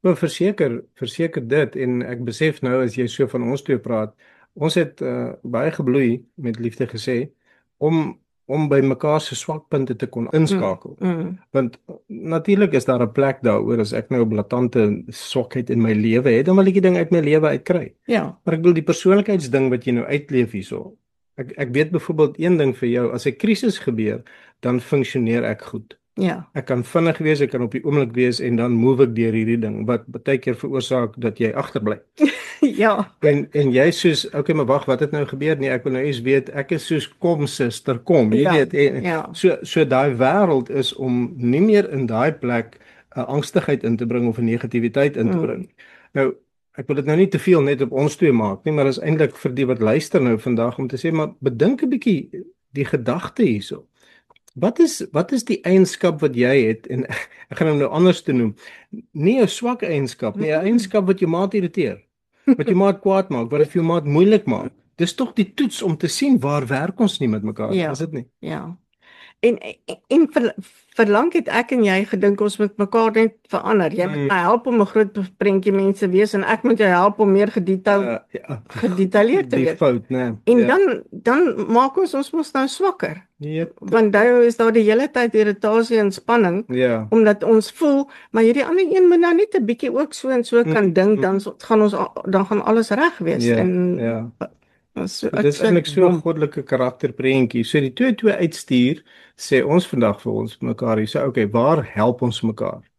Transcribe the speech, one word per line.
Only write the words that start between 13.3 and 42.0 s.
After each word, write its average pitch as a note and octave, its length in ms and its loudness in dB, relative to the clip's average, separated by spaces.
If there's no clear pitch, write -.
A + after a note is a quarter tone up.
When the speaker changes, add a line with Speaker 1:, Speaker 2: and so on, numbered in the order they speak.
Speaker 1:
daaroor A2 380 2
as G#2+ 140 -2
ek A2+ 160 -6
nou B2+ 140 0
'n A2 40 0
blaatante G#2+ 800 0
swakheid - 600 -6
in A#2 100 0
my A2+ 140 2
lewe A2+ 360 2
het, B2 160 4
dan F#3 100 4
wil F#3+ 100 6
ek F#3 80 2
die G3 80 4
ding F#3 140 4
uit E3 140 0
my E3+ 100 4
lewe D#3 260 4
uitkry. D3 480 -2
Speaker 2:
Ja. G#3+ 380 -2
Speaker 1:
Maar F3+ 100 0
ek D#3+ 60 -4
bedoel F3 140 4
die D#3+ 80 0
persoonlikheidsding E3+ 880 2
wat B2 140 -2
jy B2 80 -2
nou A#2 120 0
uitleef C3+ 480 -2
hierso. - 440 -10
Ek, B2+ 180 -12
ek B2+ 160 -6
weet D#3 180 2
byvoorbeeld D#3 480 0
een E3+ 200 2
ding C3 180 2
vir B2 120 -2
jou, A#2+ 240 0
as B2 140 -6
'n C3+ 100 -2
krisis G#3+ 420 0
gebeur, A2 440 -4
dan B2 200 -2
funksioneer A#2+ 640 -2
ek A2 180 -6
goed. - 340 -16
Speaker 2:
Ja. F3+ 380 -4
Speaker 1:
Ek D3 120 -8
kan B2 180 -2
vinnig E3 340 0
wees, D3+ 220 0
ek C#3+ 100 2
kan B2 120 -4
op A#2 100 -4
die B2+ 120 -6
oomblik C#3 300 0
wees B2 260 2
en A#2+ 160 -2
dan A#2+ 160 0
move B2 300 4
ek A#2 140 2
deur A2+ 160 0
hierdie A2+ 280 0
ding G#2+ 260 -6
wat A#2 200 -2
baie C3+ 320 -4
keer B2 160 -4
veroorsaak B2+ 640 -4
dat A2+ 200 -4
jy A2 140 0
agterbly. G#2+ 460 -6
Speaker 2:
<laughs> D4 160 2
Ja. G#3 560 0
Speaker 1:
En, D3 320 2
en C#3+ 200 2
jy C#3 180 6
soos, D#3+ 440 0
"Okay, D3 200 -2
maar D3 120 0
wag, C#3 200 0
wat B2+ 140 0
het D3 120 -2
nou D3 140 -4
gebeur?" D3 320 -4
Nee, C3+ 120 -2
ek B2+ 140 -4
wil C#3 80 -2
nou B2+ 120 -2
eens C3+ 180 -4
weet, C3 260 0
ek C#3 240 -8
is D#3+ 140 -4
soos, D3+ 200 -4
"Kom D#3 280 0
suster, A#2+ 520 -4
kom." B2 340 2
Jy A#2+ 100 2
Speaker 2:
Ja, F3+ 100 2
Speaker 1:
weet, D3 220 2
en C3+ 280 2
Speaker 2:
ja. E3 300 -4
Speaker 1:
so, F3 300 2
so - 220 0
daai C3+ 320 2
wêreld C#3 540 2
is C3+ 240 -4
om B2 420 -4
nie B2 240 0
meer G#3 320 4
in C3+ 140 -4